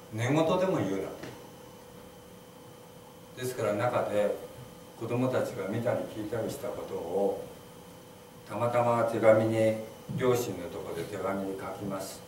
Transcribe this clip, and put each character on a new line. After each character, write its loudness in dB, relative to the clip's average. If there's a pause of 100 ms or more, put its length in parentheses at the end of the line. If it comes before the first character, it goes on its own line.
(140)
寝 0
言 4
で 6
も 4
言 0
う 0 (100)
な -4
と。 -8 (2250)
で -10
す -4
か -2
ら、 2
中 2
で 4 (640)
子 -6
供 2
た 2
ち -2
が -4
見 -2
た 2
り 0 (160)
聞 -4
い -6
た -2
り -2
し -6
た -6
こ -6
と -10
を、 0 (1040)
た -6
ま 2
た 4
ま 6
手 0
紙 10
に、 4 (380)
両 4
親 0 (100)
の -6
と -8
こ -8
で -4
手 -8
紙 -2
に -4
書 -8 (140)
き -10
ま -4
す。 -10